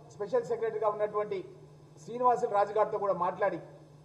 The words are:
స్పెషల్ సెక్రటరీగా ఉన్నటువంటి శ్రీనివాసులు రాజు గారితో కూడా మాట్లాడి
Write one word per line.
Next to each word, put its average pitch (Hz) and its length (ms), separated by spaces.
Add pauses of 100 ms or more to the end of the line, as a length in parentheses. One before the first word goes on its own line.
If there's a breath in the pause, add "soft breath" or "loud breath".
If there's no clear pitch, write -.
స్పెషల్ 233 340
సెక్రటరీగా 220 460
ఉన్నటువంటి 208 680 (420)
శ్రీనివాసులు 240 540
రాజు 202 220
గారితో 208 240
కూడా 196 160
మాట్లాడి 180 460 (460)